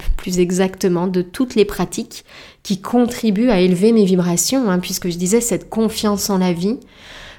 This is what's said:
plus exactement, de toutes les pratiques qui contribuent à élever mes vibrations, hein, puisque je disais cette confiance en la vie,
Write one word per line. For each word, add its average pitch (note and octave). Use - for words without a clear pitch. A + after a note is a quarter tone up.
plus F3+
exactement, F3+
de F3+
toutes B3
les G#3
pratiques -
qui F#3
contribuent A#3
à F#3
élever F#3
mes A3+
vibrations, F#3
hein, F3+
puisque F3+
je E3+
disais F#3
cette G#3
confiance G#3+
en G3
la F#3
vie, F#3+